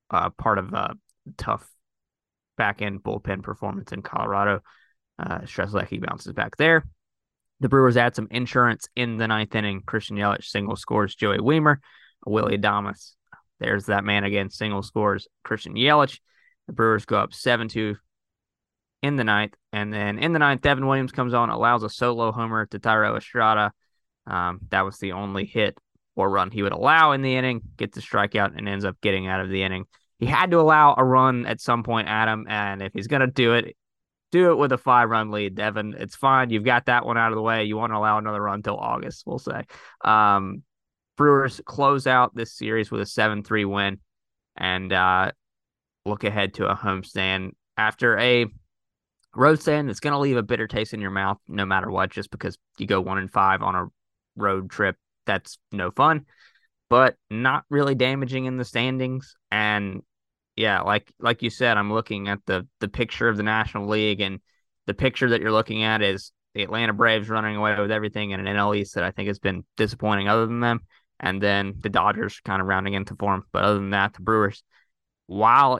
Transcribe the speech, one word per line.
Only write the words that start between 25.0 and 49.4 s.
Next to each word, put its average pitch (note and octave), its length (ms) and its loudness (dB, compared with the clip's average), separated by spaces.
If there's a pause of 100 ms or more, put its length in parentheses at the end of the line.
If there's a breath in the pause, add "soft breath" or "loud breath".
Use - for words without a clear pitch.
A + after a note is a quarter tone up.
only G2 320 -6
hit G#2+ 320 -2 (380)
or G2 140 0
run F#2+ 220 0
he G#2+ 120 -4
would G2+ 100 0
allow D3+ 380 4
in C3+ 100 0
the C3 140 0
inning, B2+ 260 -2 (160)
gets A2 200 -6
a A2 40 -10
strikeout, G2+ 560 -2
and G#2 100 -10
ends G2 180 -4
up F#2+ 160 -6
getting F#2+ 260 0
out F#2 140 -2
of F#2 80 -6
the F#2+ 140 -2
inning. F#2+ 220 -4 (340 soft breath)
He A#2 60 -4
had E3 260 2
to E3+ 80 6
allow D3+ 380 8
a C3 60 6
run B2+ 420 4
at A#2 160 -6
some A#2 220 0
point, A2+ 240 0
Adam, A2 400 0
and G2+ 340 -4
if F#2+ 120 -8
he's G2+ 140 -6
gonna C3+ 200 2
do B2 260 2
it, A#2 220 0 (560)
do F3 200 6
it D#3 40 4
with C3+ 160 2
a B2 60 2
five-run A2+ 540 4
lead, G2+ 240 -4
Devin. G#2+ 420 -4
It's G#2+ 180 -10
fine. C3 340 2
You've A2 140 0
got B2 220 2
that B2 200 2
one A#2 120 -2
out A2+ 140 2
of G#2+ 40 -2
the A2 60 -2
way. A2 240 0
You G#2+ 120 -4
won't A2+ 160 -4
allow G#2+ 240 0
another G#2+ 240 -4
run G#2 220 -4
till G#2 140 -4
August, - 480 -6
we'll - 120 -8
say. - 280 -8 (380 loud breath)
Um, G2+ 600 2 (540)
Brewers C#3 480 4
close C#3 420 0
out B2+ 260 4
this A#2 220 -8
series A2 340 -2
with A2 120 -4
a G2+ 40 -4
seven G#2+ 380 -2
three G#2+ 220 0
win G2 340 -2 (560)
and, F#2 380 -4
uh, F#2 380 4 (760)
look G2+ 180 -4
ahead G2+ 320 -2
to G2 120 -2
a G2 80 0
homestand F#2+ 760 -4 (260)
after A2+ 420 0
a A#2+ 260 4 (920)
road D3+ 260 4